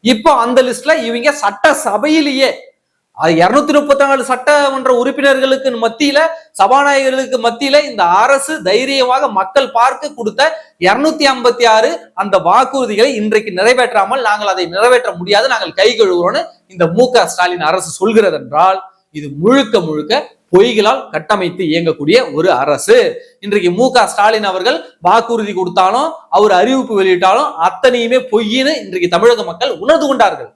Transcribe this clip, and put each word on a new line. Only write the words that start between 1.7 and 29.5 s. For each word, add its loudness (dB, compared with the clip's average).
அது 0
இருநூத்தி 2
முப்பத்தி 2
நாலு 0
சட்டமன்ற 0
உறுப்பினர்களுக்கு 0
மத்தியில, 0
சபாநாயகர்களுக்கு 2
மத்தியில 0
இந்த -2
அரசு 0
தைரியமாக 0
மக்கள் -2
பார்க்க -2
கொடுத்த -4
இருநூத்தி 0
ஐம்பத்தி 2
ஆறு 2
அந்த -2
வாக்குறுதிகளை 0
இன்றைக்கு -2
நிறைவேற்றாமல் 0
நாங்கள் -2
அதை -2
நிறைவேற்ற 2
முடியாது, 0
நாங்கள் -4
கை 2
கழுவுறோம்னு 0
இந்த -2
மு 2
க 2
ஸ்டாலின் -2
அரசு -2
சொல்கிறது 0
என்றால், 0
இது -14
முழுக்க 2
முழுக்க -4
பொய்களால் 2
கட்டமைத்து -4
இயங்கக்கூடிய 0
ஒரு 0
அரசு. 0
இன்றைக்கு -2
மு 0
க 2
ஸ்டாலின் 0
அவர்கள் -4
வாக்குறுதி 0
கொடுத்தாலும், -2
அவர் 2
அறிவிப்பு 0
வெளியிட்டாலும் 2
அத்தனையுமே 0
பொய்ன்னு -2
இன்றைக்கு -6
தமிழக 2
மக்கள் -6